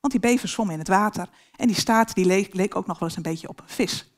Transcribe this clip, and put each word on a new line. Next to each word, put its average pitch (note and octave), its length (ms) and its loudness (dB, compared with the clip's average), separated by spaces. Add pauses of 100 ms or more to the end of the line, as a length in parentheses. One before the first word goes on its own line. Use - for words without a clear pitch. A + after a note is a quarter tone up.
want C#4+ 120 -2
die G#3 180 0
bever B3 180 2
zwom G#3+ 220 -2
in D#3+ 80 -6
het D#3 100 -8
water G3+ 400 2 (280)
en - 100 -2
die G#3 100 4
staart A3+ 380 2
die F#3 120 2
leek, F#3+ 280 2
leek F#3+ 220 -2
ook F#3+ 100 -4
nog E3+ 120 -6
wel E3 100 -4
eens E3 80 -8
een E3+ 60 -8
beetje E3 260 -6
op - 120 -16
een - 80 -20
vis. - 500 -4